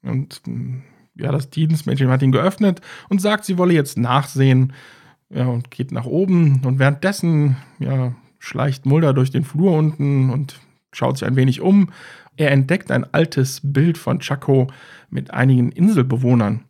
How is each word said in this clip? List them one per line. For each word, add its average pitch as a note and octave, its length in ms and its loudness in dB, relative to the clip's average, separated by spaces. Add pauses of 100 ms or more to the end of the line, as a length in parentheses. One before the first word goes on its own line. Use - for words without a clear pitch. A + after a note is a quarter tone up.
Und, B2+ 440 -8
mm, B2+ 340 -10 (360)
ja, - 160 -4
das C#3 180 -4
Dienstmädchen D#3 600 0
hat C3 120 2
ihn C3+ 100 4
geöffnet F3+ 480 0 (280)
und G3 120 0
sagt, G#3 240 -2
sie F#3 140 -4
wolle F3+ 160 2
jetzt C#3+ 220 0
nachsehen. C3 760 2 (580)
Ja, B2+ 160 -4
und A#2+ 240 -6
geht C3+ 220 -10
nach A#2 140 -6
oben. D#3+ 580 2
Und C3 140 0
währenddessen, D3+ 800 0 (220)
ja, C3 360 -4 (240)
schleicht - 480 -6
Mulder C#3+ 280 2
durch C3 160 0
den D3+ 140 -2
Flur E3+ 280 0
unten D3 580 0
und C3+ 300 -8 (320)
schaut B2 260 -2
sich - 80 -6
ein B2+ 100 0
wenig C3 240 2
um. F#3+ 300 4 (460)
Er D3 140 2
entdeckt C3 400 0
ein B2+ 240 0
altes C#3+ 480 0
Bild D3 340 0
von - 220 -4
Chaco C3+ 480 0 (420)
mit - 240 -8
einigen B2 400 2
Inselbewohnern. B2+ 960 0